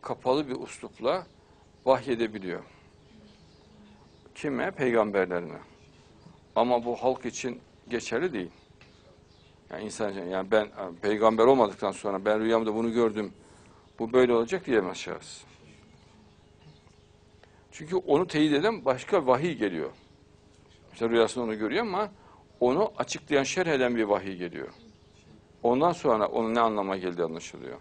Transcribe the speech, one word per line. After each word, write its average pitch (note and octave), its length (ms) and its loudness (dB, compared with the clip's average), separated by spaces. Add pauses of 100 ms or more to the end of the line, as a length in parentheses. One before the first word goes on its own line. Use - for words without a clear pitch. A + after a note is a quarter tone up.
kapalı C#3 460 0
bir B2+ 80 -6
uslupla C#3 720 -6 (580)
vahyedebiliyor. A2+ 760 -2 (1700)
Kime? D3 360 -2
Peygamberlerine. G2+ 880 0 (960)
Ama A#2+ 300 2
bu A#2+ 100 -2
halk B2+ 300 -2
için A#2+ 360 -8 (280)
geçerli A#2+ 440 -4
değil. F2+ 180 -6 (1160)
Yani E2 140 -12
insan G#2+ 280 -6
için, G2 120 -10
yani F#2+ 280 -4
ben G#2+ 180 2 (320)
peygamber A2 440 4
olmadıktan A2 460 4
sonra F#2+ 340 -6
"Ben G#2+ 140 2
rüyamda A2 360 2
bunu A2+ 180 -2
gördüm, G#2+ 400 0 (680)
bu A2+ 140 -4
böyle B2+ 200 6
olacak." A#2 320 0
diyemez F#2 320 0
şahıs. - 460 -12 (2250)
Çünkü D#3+ 240 -8
onu F3 320 4
teyit D3+ 260 2
eden E3+ 320 0
başka C3+ 420 2
vahiy C#3 260 2
geliyor. F#2 360 -2 (1040)
İşte A#2 160 -2
rüyasında A#2 360 2
onu A2 120 -4
görüyor G#2+ 280 -2
ama G3+ 260 -4 (480)
onu D3 380 2
açıklayan, C#3 460 0
şerh F3 240 -2
eden C3 280 2
bir A2+ 80 2
vahiy G2 320 0
geliyor. E2+ 320 -8 (960)
Ondan C3+ 280 2
sonra A#2 360 2
onun A2+ 280 -2
ne A#2+ 40 2
anlama G#2 380 0
geldiği F2+ 260 -4
anlaşılıyor. D#2+ 580 -8